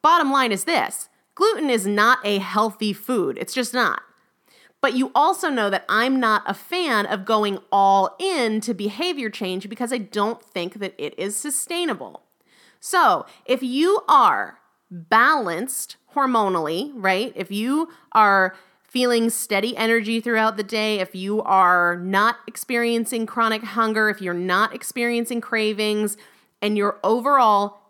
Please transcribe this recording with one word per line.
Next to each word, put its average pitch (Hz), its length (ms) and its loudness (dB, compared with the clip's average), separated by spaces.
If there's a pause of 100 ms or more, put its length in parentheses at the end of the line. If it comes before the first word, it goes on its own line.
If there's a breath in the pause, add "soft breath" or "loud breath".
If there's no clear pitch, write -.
Bottom 320 300 4
line 262 200 2
is 196 140 -4
this, - 440 -2 (260)
gluten 370 340 0
is 226 180 0
not 208 360 4
a 208 140 0
healthy 208 560 -2
food. 185 460 -4
It's - 140 -8
just 247 200 -4
not. 233 300 0 (760 soft breath)
But 262 140 2
you 254 220 0
also 339 340 2
know 208 220 0
that 190 180 -2
I'm 254 300 2
not 220 260 2
a 196 80 -4
fan 262 540 -2
of 190 180 -6
going 208 320 0 (140)
all 196 480 4
in 254 420 -2
to 226 140 -4
behavior 226 540 -6
change 190 380 -8
because 226 240 -6
I 269 60 -4
don't 208 440 -4
think 180 340 -8
that 202 240 -8
it - 180 -8
is 202 180 -6
sustainable. 294 880 -6 (580 soft breath)
So 247 460 2 (200 loud breath)
if 254 180 -2
you 294 440 0
are 156 520 4 (320)
balanced 220 1040 0 (200)
hormonally, 202 800 0
right? 202 420 -2
If - 140 -10
you 262 400 -2 (220 loud breath)
are 196 440 4 (280 loud breath)
feeling 240 480 0
steady 214 440 -2
energy 226 460 0
throughout 220 360 0
the 208 60 -4
day, 214 360 -2
if 185 160 -6
you 196 260 -4
are 180 540 4
not 196 500 0
experiencing 233 800 -4
chronic 220 380 -2
hunger, 214 460 0
if 208 120 -6
you're 180 120 -4
not 185 420 0
experiencing 233 680 -4
cravings, 214 760 -2 (440 soft breath)
and 208 160 0
you're 202 260 0
overall 226 880 2